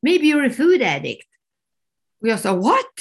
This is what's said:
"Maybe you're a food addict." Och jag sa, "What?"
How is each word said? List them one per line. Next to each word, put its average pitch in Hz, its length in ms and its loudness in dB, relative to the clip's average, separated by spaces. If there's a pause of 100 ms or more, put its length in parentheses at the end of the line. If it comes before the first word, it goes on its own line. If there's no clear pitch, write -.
"Maybe 320 240 0
you're 294 220 2
a 226 100 -2
food 339 240 2
addict." 143 460 -6 (920)
Och 214 60 -4
jag 220 120 0
sa, 196 160 -2
"What?" 330 460 0